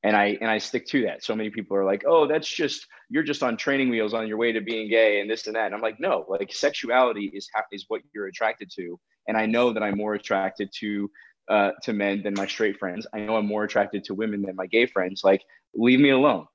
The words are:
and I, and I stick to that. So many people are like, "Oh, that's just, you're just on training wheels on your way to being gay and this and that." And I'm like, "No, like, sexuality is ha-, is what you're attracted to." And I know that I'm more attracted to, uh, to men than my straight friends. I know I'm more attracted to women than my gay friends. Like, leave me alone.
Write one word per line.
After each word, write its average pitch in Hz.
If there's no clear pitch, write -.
and 107
I, 101
and 113
I 110
stick -
to 131
that. 90
So 110
many 107
people 98
are 98
like, 98
"Oh, 160
that's 151
just, -
you're 143
just 143
on 117
training 139
wheels 110
on 110
your 107
way 117
to 110
being 110
gay 107
and 104
this 113
and 110
that." 110
And 98
I'm 107
like, 110
"No, 147
like, 98
sexuality 117
is 101
ha-, 107
is 98
what 110
you're 101
attracted 104
to." 87
And 110
I 110
know 120
that 107
I'm 101
more 104
attracted 98
to, 101
uh, 101
to 117
men 101
than 101
my 98
straight 104
friends. 95
I 107
know 107
I'm 107
more 104
attracted 101
to 98
women 104
than 95
my 92
gay 113
friends. 92
Like, 98
leave 123
me 143
alone. 131